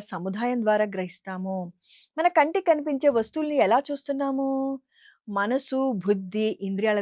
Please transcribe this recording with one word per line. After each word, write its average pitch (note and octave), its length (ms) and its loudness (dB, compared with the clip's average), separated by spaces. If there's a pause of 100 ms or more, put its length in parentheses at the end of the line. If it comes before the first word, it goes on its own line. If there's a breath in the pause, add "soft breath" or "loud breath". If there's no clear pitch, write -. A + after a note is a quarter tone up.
(120)
సముదాయం G#3 540 -4
ద్వారా G#3+ 200 4 (100)
గ్రహిస్తాము. F#3 640 -8 (600 soft breath)
మన D#4+ 100 4 (100)
కంటికి E4 340 2
కనిపించే D4 460 2
వస్తువుల్ని D4 400 -2 (100)
ఎలా A3+ 120 4 (120)
చూస్తున్నాము? C#4 580 -4 (880 soft breath)
మనసు, B3 400 0 (280)
బుద్ధి, G3+ 420 0 (200)
ఇంద్రియాల G3+ 340 0